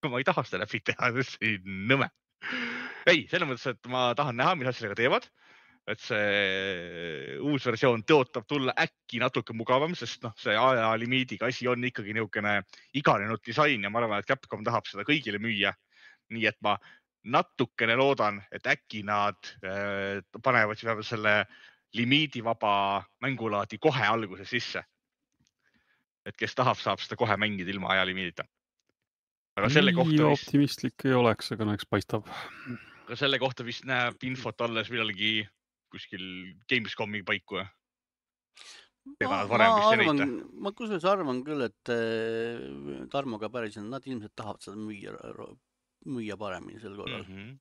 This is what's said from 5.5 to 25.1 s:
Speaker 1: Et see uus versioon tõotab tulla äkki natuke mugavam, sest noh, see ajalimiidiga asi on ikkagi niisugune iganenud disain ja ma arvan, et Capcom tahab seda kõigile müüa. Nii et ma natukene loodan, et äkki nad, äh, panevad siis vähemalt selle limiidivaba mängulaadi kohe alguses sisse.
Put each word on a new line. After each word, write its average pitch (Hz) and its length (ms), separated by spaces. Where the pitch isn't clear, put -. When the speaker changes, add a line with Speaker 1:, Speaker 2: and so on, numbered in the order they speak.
Speaker 1:
Et 107 160
see 95 1400
uus 143 240
versioon 117 400
tõotab 120 400
tulla 135 320
äkki - 480
natuke 123 320
mugavam, 131 400
sest - 280
noh, 117 120
see - 200
ajalimiidiga 120 920
asi 123 200
on 123 200
ikkagi 107 240
niisugune 104 460
iganenud 110 440
disain 120 400
ja 101 80
ma 117 100
arvan, 107 180
et - 80
Capcom 117 400
tahab 117 200
seda 101 200
kõigile 107 320
müüa. 101 320
Nii 110 140
et - 100
ma 104 160
natukene 120 680
loodan, 120 460
et - 160
äkki 127 360
nad, 104 360
äh, 98 560
panevad 110 320
siis 113 120
vähemalt 110 200
selle 107 260
limiidivaba 117 800
mängulaadi 113 560
kohe 131 320
alguses 98 400
sisse. 117 320